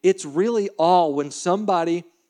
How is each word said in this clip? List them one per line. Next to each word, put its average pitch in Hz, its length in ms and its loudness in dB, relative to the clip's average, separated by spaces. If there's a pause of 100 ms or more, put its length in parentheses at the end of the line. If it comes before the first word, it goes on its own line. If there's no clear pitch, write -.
It's 185 220 2
really 202 520 -2
all 165 380 4
when 143 160 -4
somebody 175 720 -2 (260)